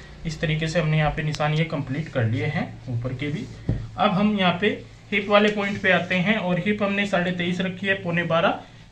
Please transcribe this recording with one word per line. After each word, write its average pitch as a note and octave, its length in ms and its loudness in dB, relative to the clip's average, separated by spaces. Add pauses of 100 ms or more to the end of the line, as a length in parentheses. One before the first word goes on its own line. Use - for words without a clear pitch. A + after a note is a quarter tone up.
(260)
इस D#3+ 160 -6
तरीके D#3 260 0
से E3+ 120 0
हमने D#3 180 2
यहाँ D3+ 140 4
पे D#3 120 -4
निशान D3+ 300 0
ये D#3+ 120 4
complete C#3+ 440 -4
कर A#2 160 0
लिए C3+ 220 0
हैं E3 180 -2 (240)
ऊपर B2 240 -4
के D3 140 -6
भी। E3 180 -4 (520)
अब F#3+ 140 4
हम G#3 260 2
यहाँ F3 220 2
पे G3+ 80 2 (440)
हिप G3 180 0
वाले G#3 220 6
point G3+ 300 -2
पे F#3 100 4
आते F3+ 260 2
हैं G3+ 200 2
और F3+ 220 0
हिप G#3 240 0
हमने G3+ 240 0
साढ़े F3+ 260 2
तेईस F3 280 -2
रखी F#3 260 -4
है, G3 80 4
पौने F3 300 -2
बारह, E3 340 2 (320)